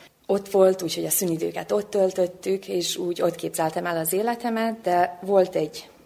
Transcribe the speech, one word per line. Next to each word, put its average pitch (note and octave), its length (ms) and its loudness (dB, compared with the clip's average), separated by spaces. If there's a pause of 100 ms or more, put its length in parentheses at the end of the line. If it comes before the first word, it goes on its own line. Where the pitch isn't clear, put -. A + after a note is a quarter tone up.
(260)
ott G3 240 -2
volt, F#3+ 320 6
úgyhogy E3 220 -4
a D#3 60 -4
szünidőket E3+ 640 -2
ott G#3 180 0
töltöttük, F#3+ 760 0
és F3+ 280 -2
úgy F3 260 -2
ott E3+ 120 2
képzeltem E3 520 -4
el E3+ 100 -2
az E3 160 -2
életemet, A3+ 680 -2
de F3 420 2
volt F#3 320 4
egy - 340 -4 (180)